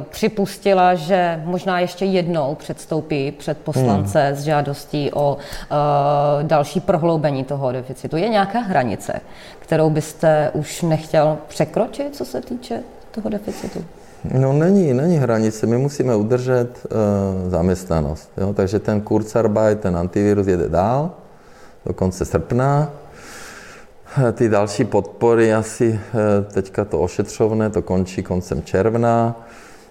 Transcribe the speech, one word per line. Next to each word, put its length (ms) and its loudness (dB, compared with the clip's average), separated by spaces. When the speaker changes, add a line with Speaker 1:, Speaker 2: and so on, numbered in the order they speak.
Speaker 1:
připustila, 840 2
že 500 0
možná 360 -2
ještě 240 -2
jednou 500 0
předstoupí 800 -4
před 260 -6
poslance 680 2
Speaker 2:
Hmm. 100 0
Speaker 1:
s 60 -8
žádostí 680 -2
o, 240 0
eh, 40 -2
další 380 0
prohloubení 640 0
toho 280 -4
deficitu. 440 -8
Je 120 0
nějaká 320 0
hranice, 520 -2
kterou 320 2
byste 640 2
už 280 -6
nechtěl 560 2
překročit, 680 -4
co 80 -6
se 160 -8
týče 400 -8
toho 200 -6
deficitu? 540 -8
Speaker 2:
No, 180 4
není, 420 4
není 220 2
hranice. 500 2
My 120 2
musíme 380 0
udržet, 720 0
eh, 640 0
zaměstnanost, 840 0
jo? 180 -2
Takže 240 2
ten 220 0
Kurzarbeit, 800 2
ten 160 0
antivirus 500 2
jede 220 2
dál 420 0
do 60 -4
konce 320 -2
srpna. 680 0
Ty 160 2
další 360 2
podpory 720 2
asi, 460 0
eh, 280 2
teďka 320 -2
to 160 -2
ošetřovné, 680 0
to 120 -2
končí 400 -2
koncem 400 -4
června. 840 0